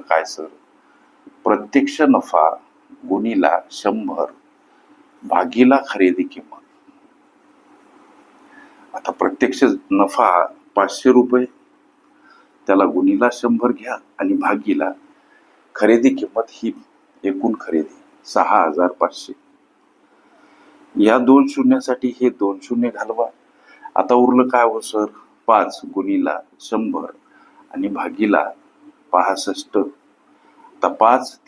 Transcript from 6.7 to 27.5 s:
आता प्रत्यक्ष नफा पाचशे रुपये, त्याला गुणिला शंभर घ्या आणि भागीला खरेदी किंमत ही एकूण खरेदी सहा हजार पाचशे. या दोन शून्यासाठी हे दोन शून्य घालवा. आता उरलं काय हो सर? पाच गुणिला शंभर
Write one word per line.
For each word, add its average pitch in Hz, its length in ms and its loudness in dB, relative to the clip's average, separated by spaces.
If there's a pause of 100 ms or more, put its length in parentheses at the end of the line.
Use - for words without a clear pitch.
आता - 180 -10
प्रत्यक्ष - 500 -2 (300)
नफा 98 380 2 (460)
पाचशे - 360 2
रुपये, 123 320 4 (1200)
त्याला 98 180 4
गुणिला 95 460 2
शंभर 120 400 0
घ्या 117 240 -10 (220)
आणि 95 180 -2
भागीला 95 540 -2 (840)
खरेदी 117 400 2
किंमत - 380 -6
ही - 200 -8 (520)
एकूण 95 360 -4
खरेदी - 380 -6 (280)
सहा 101 360 0
हजार 82 300 0
पाचशे. - 400 -6 (1600)
या 107 240 4
दोन 135 300 6
शून्यासाठी 127 680 0
हे 127 140 2
दोन 98 320 -4
शून्य 120 280 -4
घालवा. 110 360 -6 (680)
आता 92 200 0
उरलं 123 340 4
काय 123 160 2
हो 113 160 0
सर? 107 240 -4 (420)
पाच 110 340 2 (140)
गुणिला 95 440 -2 (220)
शंभर 98 500 -6 (600)